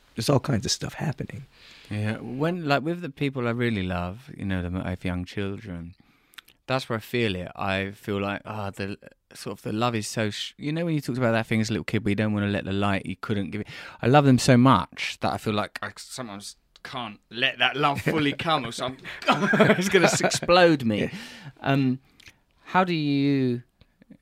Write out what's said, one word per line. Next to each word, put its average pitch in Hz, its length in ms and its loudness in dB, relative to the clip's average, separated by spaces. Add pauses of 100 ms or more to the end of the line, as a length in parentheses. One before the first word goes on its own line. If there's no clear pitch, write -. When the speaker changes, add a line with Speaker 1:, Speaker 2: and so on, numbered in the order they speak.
(160)
Speaker 1:
There's 113 140 -2
all 139 100 4
kinds 117 260 -2
of - 60 -2
stuff - 220 -6
happening. - 520 -8 (460)
Speaker 2:
Yeah, 107 260 -4
when, 151 500 -4
like, 139 160 2
with 170 180 -4
the 165 80 -8
people 135 380 -4
I 117 40 2
really 117 320 0
love, 90 520 -4
you - 100 -8
know, 95 160 -2
the, 87 180 -4
I 90 120 -4
have 90 120 -6
young 90 220 -4
children, 98 680 -10 (720)
that's 131 200 -2
where 117 100 -4
I 107 40 -8
feel 117 340 -2
it. 87 200 -8
I 98 360 -2
feel 101 280 -4
like, 98 260 -2
ah, 104 260 -8
the, 98 260 -6 (360)
sort - 260 -12
of - 40 -18
the 117 100 -6
love 117 200 0
is 107 140 -4
so, 110 220 -2
sh-, - 280 -8
you 147 140 -6
know, 165 140 -2
when 165 100 0
you 147 60 0
talked 123 160 -4
about 120 160 2
that 110 140 0
thing 110 120 2
as 110 100 0
a 117 40 0
little 85 100 -2
kid, 107 220 -2
we 101 100 2
don't 107 180 0
wanna 101 140 0
let 101 160 0
the 95 100 -4
light 98 320 0
you 92 120 -8
couldn't 98 340 -4
give 104 100 -6
it. - 60 -12 (340)
I - 60 0
love 143 180 8
them 127 140 8
so 131 160 6
much 120 640 4
that 95 140 -2
I 101 40 -4
feel 110 160 -4
like 104 280 -4
I 101 160 -8
sometimes 101 580 -14 (280)
can't 117 360 -10 (100)
let 123 300 0
that 123 160 2
love 143 260 2
fully 151 300 2
come, 147 340 0
or 113 60 -6
something. 131 340 -8 (220)
<laughs> - 0 -
It's 190 600 4
gonna 185 160 6
s-, - 160 2
explode 170 640 4
me. 104 260 0 (480)
Um, 135 400 2 (640)
how 185 200 2
do 180 100 0
you 139 720 2 (580)